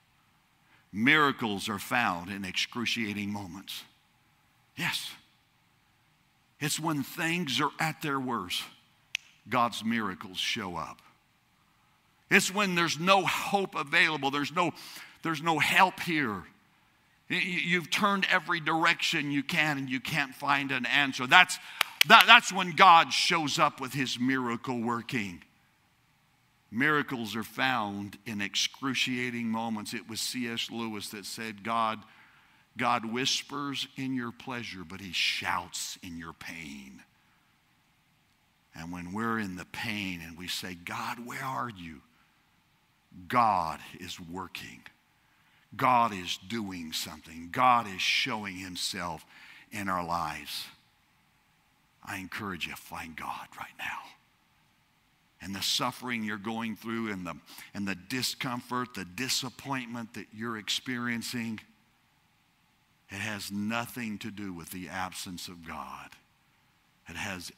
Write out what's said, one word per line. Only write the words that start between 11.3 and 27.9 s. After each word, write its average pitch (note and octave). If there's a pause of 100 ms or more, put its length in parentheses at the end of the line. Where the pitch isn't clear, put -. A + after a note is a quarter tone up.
It's F#3
when G3
there's D#3+
no F#3
hope -
available, D#3
there's C#3+
no, E3+ (500)
there's D#3
no E3
help F3
here. C3 (840)
Y-, E3+
y-, F3
you've E3+
turned G3
every E3+
direction D#3+
you C#3+
can D3+
and C3+
you B2+
can't C#3
find C#3
an B2+
answer. C3
That's, F3 (500)
that, G#3+
that's A3+
when F#3
God E3
shows D#3+
up D3+
with B2+
his B2+
miracle B2
working. A2 (1300)
Miracles B2+
are A2
found G#2